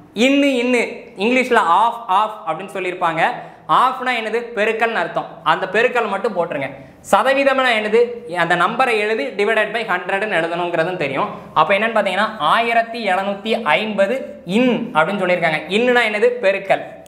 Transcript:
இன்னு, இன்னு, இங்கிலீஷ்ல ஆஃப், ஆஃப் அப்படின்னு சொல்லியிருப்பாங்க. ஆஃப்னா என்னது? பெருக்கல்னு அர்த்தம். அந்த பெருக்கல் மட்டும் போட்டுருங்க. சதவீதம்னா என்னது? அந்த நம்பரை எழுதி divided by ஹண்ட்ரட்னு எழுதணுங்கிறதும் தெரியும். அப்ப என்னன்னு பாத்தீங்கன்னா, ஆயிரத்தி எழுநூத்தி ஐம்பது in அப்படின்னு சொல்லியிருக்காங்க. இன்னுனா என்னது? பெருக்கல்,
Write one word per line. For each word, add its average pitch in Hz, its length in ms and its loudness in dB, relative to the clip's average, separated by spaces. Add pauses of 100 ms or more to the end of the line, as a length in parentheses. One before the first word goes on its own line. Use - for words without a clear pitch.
(140)
இன்னு, 277 360 4 (120)
இன்னு, 247 200 2 (360)
இங்கிலீஷ்ல 240 380 2
ஆஃப், 196 520 2
ஆஃப் 214 380 0
அப்படின்னு 175 300 -6
சொல்லியிருப்பாங்க. 175 460 -2 (460)
ஆஃப்னா 254 500 2
என்னது? 220 200 -4 (160)
பெருக்கல்னு 226 400 0
அர்த்தம். 165 320 -4 (180)
அந்த 175 220 2
பெருக்கல் 226 420 0
மட்டும் 196 280 -4
போட்டுருங்க. 151 320 -2 (420)
சதவீதம்னா 262 600 4
என்னது? 214 300 2 (340)
அந்த 175 220 2
நம்பரை 233 420 2
எழுதி 220 280 0
divided 214 460 0
by 226 120 -4
ஹண்ட்ரட்னு 190 540 -2
எழுதணுங்கிறதும் 170 580 -2
தெரியும். 147 320 -2 (260)
அப்ப 160 200 2
என்னன்னு 220 240 0
பாத்தீங்கன்னா, 196 300 0 (100)
ஆயிரத்தி 226 680 0
எழுநூத்தி 202 540 -2
ஐம்பது 196 540 0 (300)
in 226 200 2 (260)
அப்படின்னு 185 300 0
சொல்லியிருக்காங்க. 170 460 0
இன்னுனா 240 400 2
என்னது? 214 220 2 (120)
பெருக்கல், 190 420 0 (240)